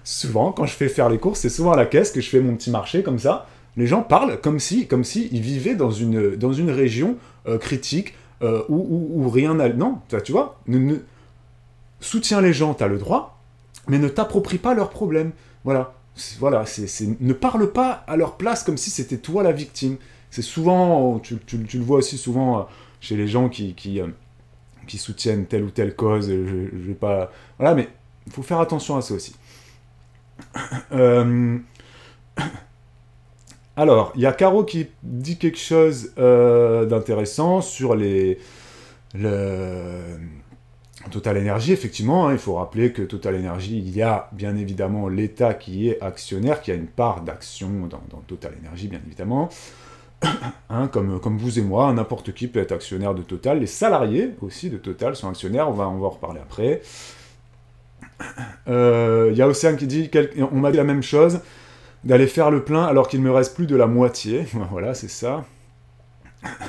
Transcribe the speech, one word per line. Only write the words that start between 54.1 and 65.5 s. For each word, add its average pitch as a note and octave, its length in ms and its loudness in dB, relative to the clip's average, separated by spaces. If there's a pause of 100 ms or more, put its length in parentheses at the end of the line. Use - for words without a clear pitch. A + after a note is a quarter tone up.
aussi B2 300 -10
de A2 60 -10
Total G2 380 -6
sont G2 140 -8
actionnaires, A2 400 -4
on B2 40 -2
va, G2+ 140 -2
on F#2+ 120 -6
va G2 80 -2
en - 20 0
reparler D#2+ 320 -10
après. A#2+ 400 -2 (1900)
Euh, A#2 640 4
il A2 60 2
y B2 60 4
a C3+ 40 8
Océane D3 300 4
qui C#3 80 -4
dit, D3 240 -2
quel-, D3+ 220 4 (200)
on C3 80 2
m'a C#3 120 4
dit B2+ 60 4
la C#3+ 60 4
même C#3+ 200 2
chose, E3+ 380 6 (640)
d'aller B2+ 240 8
faire D3+ 220 4
le D3 140 4
plein D#3 220 2
alors C3+ 220 6
qu'il C3+ 140 -2
me C3 100 4
reste B2+ 240 4
plus F3 120 -2
de C#3+ 80 2
la B2 100 8
moitié. A#2+ 640 2 (120)
<laughs> F2+ 120 -8
Voilà, F#2+ 220 -4
c'est - 160 -12
ça. C3+ 360 -6 (1000)